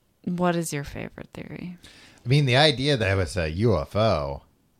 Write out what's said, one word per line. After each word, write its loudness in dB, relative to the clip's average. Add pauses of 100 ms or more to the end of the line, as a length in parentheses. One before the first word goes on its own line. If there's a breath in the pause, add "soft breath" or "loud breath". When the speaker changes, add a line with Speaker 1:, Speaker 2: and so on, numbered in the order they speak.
(240)
Speaker 1:
what 0
is -4
your -6
favorite -14
theory? -14 (480 loud breath)
Speaker 2:
I -4
mean, 4
the 4
idea 4
that 2
it 2
was -2
a -2
U 2
F -6
O 0 (360)